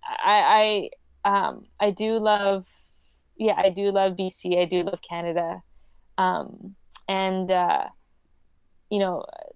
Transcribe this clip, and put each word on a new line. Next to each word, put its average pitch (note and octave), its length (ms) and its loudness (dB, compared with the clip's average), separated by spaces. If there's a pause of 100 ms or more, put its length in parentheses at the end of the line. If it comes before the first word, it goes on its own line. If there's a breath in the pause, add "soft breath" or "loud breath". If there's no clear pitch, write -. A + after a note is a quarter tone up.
I, G#3 840 2 (340)
I, G3+ 240 2
um, - 180 -10 (140)
I G#3 100 2
do A3 280 -2
love, G3+ 480 2 (680)
yeah, A3 200 0
I F#3+ 140 4
do G3+ 200 -2
love F#3+ 260 2
B F#3+ 140 -4
C. F3+ 280 -2
I F3+ 60 2
do F3+ 200 0
love F3+ 180 -6
Canada. E3+ 600 -4 (540)
Um, F#3 600 -2 (320)
and, F#3+ 420 -2
uh, F3+ 340 2 (1040)
you G#3 100 0
know, F#3 240 -2 (320)